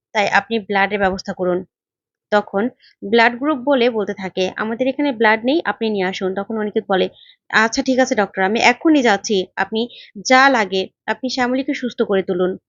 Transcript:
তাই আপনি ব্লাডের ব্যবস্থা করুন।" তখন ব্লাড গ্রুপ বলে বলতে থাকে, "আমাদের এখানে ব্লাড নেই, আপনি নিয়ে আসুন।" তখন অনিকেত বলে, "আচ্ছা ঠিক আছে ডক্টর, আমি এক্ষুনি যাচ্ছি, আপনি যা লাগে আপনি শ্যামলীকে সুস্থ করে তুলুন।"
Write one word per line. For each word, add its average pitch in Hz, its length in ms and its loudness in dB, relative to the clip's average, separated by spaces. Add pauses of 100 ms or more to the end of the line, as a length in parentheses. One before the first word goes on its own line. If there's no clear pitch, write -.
(160)
তাই 208 140 0
আপনি 202 300 0
ব্লাডের 196 400 -2
ব্যবস্থা 190 340 -2
করুন।" 180 260 -2 (720)
তখন 208 320 0 (400)
ব্লাড 233 320 4
গ্রুপ 277 300 -2
বলে 262 240 2
বলতে 208 240 -4
থাকে, 190 300 -4 (120)
"আমাদের 226 320 -4
এখানে 285 240 -2
ব্লাড 220 340 2
নেই, 277 200 2
আপনি 208 240 -4
নিয়ে 196 200 -2
আসুন।" 190 260 -4
তখন 202 220 -6
অনিকেত 208 320 -4
বলে, 185 160 2 (480)
"আচ্ছা 226 300 2
ঠিক 254 160 0
আছে 262 160 2
ডক্টর, 196 260 -2
আমি 202 180 0
এক্ষুনি 277 420 4
যাচ্ছি, 208 360 2 (180)
আপনি 220 260 -4 (440)
যা 262 240 6
লাগে 196 320 0 (260)
আপনি 220 220 -4
শ্যামলীকে 247 440 -2
সুস্থ - 280 -6
করে 196 220 0
তুলুন।" 185 280 -2 (180)